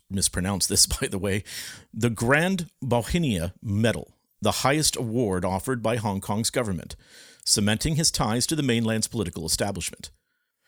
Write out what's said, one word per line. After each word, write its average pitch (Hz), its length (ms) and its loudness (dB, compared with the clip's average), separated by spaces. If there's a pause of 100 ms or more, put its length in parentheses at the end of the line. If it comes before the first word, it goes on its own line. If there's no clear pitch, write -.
mispronounce 95 580 0
this, - 200 4
<laughs> - 140 -2
by 135 80 0
the 98 100 -4
way, 98 260 -2 (480)
"the 113 160 0
Grand 151 600 2 (120)
Bauhinia 117 760 0
Medal, 104 560 0 (240)
the 104 220 0
highest 143 340 2
award 110 480 0
offered 101 380 -2
by 113 140 2
Hong 101 260 -2
Kong's 110 260 -2
government, 107 480 -2 (480)
cementing 110 520 2
his 160 140 2
ties 120 360 0
to 165 100 0
the 151 60 0
mainland's 113 460 0
political 90 360 -4
establishment. - 640 -4 (580)